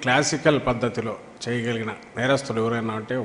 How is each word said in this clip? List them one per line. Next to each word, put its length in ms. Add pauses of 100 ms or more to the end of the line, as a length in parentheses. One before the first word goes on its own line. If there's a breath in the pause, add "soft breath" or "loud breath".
క్లాసికల్ 680
పద్ధతిలో 460 (320)
చేయగలిగిన 480 (240)
నేరస్తుడు 460
ఎవరైనా 320
ఉంటే 300